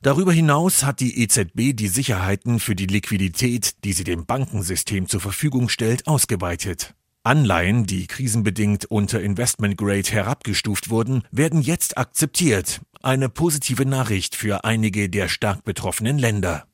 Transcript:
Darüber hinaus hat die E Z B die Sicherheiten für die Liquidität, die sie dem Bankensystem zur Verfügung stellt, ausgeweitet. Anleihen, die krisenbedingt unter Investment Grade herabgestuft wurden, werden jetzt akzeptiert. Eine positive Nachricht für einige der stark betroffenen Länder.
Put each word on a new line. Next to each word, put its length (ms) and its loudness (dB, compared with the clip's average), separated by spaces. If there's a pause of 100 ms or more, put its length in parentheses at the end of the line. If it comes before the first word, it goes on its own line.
Darüber 320 4
hinaus 500 4
hat 160 -2
die 220 0
E 80 2
Z 240 0
B 180 0
die 160 -2
Sicherheiten 720 0
für 160 -2
die 120 -2
Liquidität, 960 0
die 80 0
sie 100 -2
dem 220 -4
Bankensystem 800 -2
zur 140 -2
Verfügung 480 0
stellt, 360 0
ausgeweitet. 880 -2 (280)
Anleihen, 640 2
die 200 -4
krisenbedingt 800 0
unter 340 0
Investment 580 -2
Grade 340 0
herabgestuft 760 -2
wurden, 420 0
werden 300 2
jetzt 360 -2
akzeptiert. 840 0 (200)
Eine 280 2
positive 560 0
Nachricht 500 -2
für 280 -2
einige 460 2
der 180 0
stark 360 -2
betroffenen 560 -2
Länder. 540 0